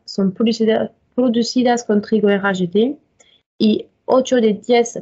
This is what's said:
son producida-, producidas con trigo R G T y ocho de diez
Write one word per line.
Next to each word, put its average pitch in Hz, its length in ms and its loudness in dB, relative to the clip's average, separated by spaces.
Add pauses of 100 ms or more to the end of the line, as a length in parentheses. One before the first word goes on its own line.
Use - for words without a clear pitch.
son 196 300 -2
producida-, 220 580 0 (240)
producidas 240 720 0
con 208 160 0
trigo 208 280 -2
R 202 120 0
G 185 280 -2
T 233 280 -2 (600)
y - 300 0 (200)
ocho 254 340 2
de 220 140 2
diez 233 460 -2